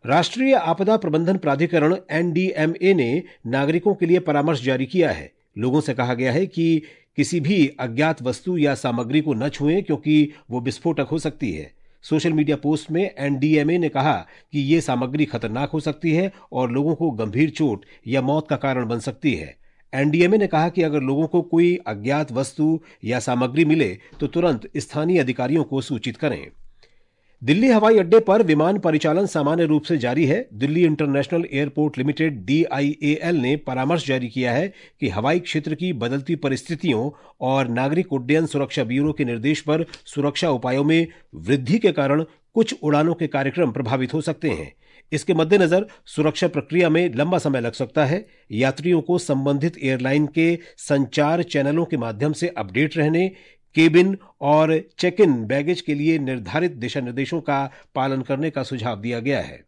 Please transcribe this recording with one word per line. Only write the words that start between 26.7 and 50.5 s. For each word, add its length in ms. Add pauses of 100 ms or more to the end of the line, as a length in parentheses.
दिल्ली 260
हवाई 320
अड्डे 200
पर 240
विमान 360
परिचालन 460
सामान्य 400
रूप 180
से 140
जारी 280
है। 280
दिल्ली 320
इंटरनेशनल 680
एयरपोर्ट 460
लिमिटेड 480
डीआईएएल 880
ने 220
परामर्श 500
जारी 220
किया 240
है 180 (280)
कि 100
हवाई 300
क्षेत्र 360
की 200
बदलती 420
परिस्थितियों 720 (340)
और 260
नागरिक 440
उड्डयन 340
सुरक्षा 360
ब्यूरो 300
के 120
निर्देश 360
पर 240 (200)
सुरक्षा 460
उपायों 320
में 240 (280)
वृद्धि 440
के 140
कारण 320 (300)
कुछ 280
उड़ानों 300
के 140
कार्यक्रम 440
प्रभावित 420
हो 80
सकते 280
हैं। 240 (380)
इसके 220
मद्देनजर 520 (220)
सुरक्षा 400
प्रक्रिया 420
में 260
लंबा 220
समय 240
लग 120
सकता 320
है। 200 (260)
यात्रियों 500
को 160
संबंधित 600
एयरलाइन 500
के 200 (320)